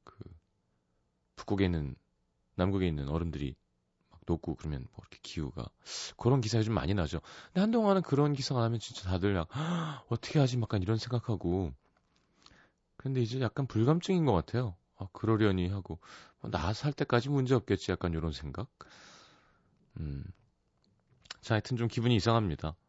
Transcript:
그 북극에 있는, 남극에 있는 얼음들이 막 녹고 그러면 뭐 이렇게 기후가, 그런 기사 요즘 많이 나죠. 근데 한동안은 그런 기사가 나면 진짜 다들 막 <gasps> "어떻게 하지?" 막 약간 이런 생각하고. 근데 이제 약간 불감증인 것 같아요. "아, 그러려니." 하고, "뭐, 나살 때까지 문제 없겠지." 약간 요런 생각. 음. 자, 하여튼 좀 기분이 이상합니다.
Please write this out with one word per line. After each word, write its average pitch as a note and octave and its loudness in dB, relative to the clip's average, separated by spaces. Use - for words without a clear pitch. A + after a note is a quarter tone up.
그 - -20
북극에 G2 0
있는, D2+ 0
남극에 F#2 2
있는 D2 -2
얼음들이 D2 -2
막 - -20
녹고 D#2+ -2
그러면 D2 -6
뭐 - -18
이렇게 - -20
기후가, - -8
그런 C3 4
기사 A2 0
요즘 A2 2
많이 E2+ 2
나죠. E2 0
근데 - 0
한동안은 G#3 4
그런 D3 2
기사가 C3 0
나면 A2+ 2
진짜 - -12
다들 F#2+ 2
막 E2 0
<gasps> D#3+ -4
"어떻게 B2+ 0
하지?" B2+ 4
막 A#2 0
약간 G#2 0
이런 A2 0
생각하고. F#2 -2
근데 C3 -2
이제 A#2+ -2
약간 B2+ -2
불감증인 D#3+ 2
것 B2 4
같아요. G#2 0
"아, F#2+ -8
그러려니." G2+ 2
하고, F2+ -8
"뭐, - -8
나살 G2+ -2
때까지 A#2+ 0
문제 C3+ 2
없겠지." G2+ 0
약간 F2 -2
요런 D#2+ -2
생각. D2+ -10
음. C#2+ -6
자, - -2
하여튼 A2 0
좀 A#2 0
기분이 A#2 2
이상합니다. G2 2